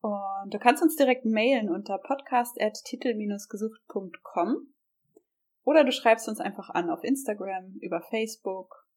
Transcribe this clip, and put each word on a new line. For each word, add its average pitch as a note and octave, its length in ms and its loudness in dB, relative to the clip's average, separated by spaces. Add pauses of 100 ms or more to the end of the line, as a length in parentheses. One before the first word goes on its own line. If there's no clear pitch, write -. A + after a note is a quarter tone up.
Und G3 540 -6
du G#3 40 -6
kannst B3 240 4
uns D#4+ 140 4
direkt B3+ 280 4
mailen A3 440 2
unter G3 300 -4
podcast B3 600 -2
at G#3+ 240 0
titel A#3+ 300 -2 (340)
gesucht A3 400 -8
punkt F#3+ 340 -8
com - 500 -4 (920)
oder D4+ 180 8
du B3+ 80 4
schreibst A3+ 380 4
uns G#3+ 100 -6
einfach G3+ 320 -8
an F3 200 -2
auf D#3+ 120 -4
Instagram, F#3+ 760 -4
über F3+ 220 -4
Facebook. A3 840 -8 (100)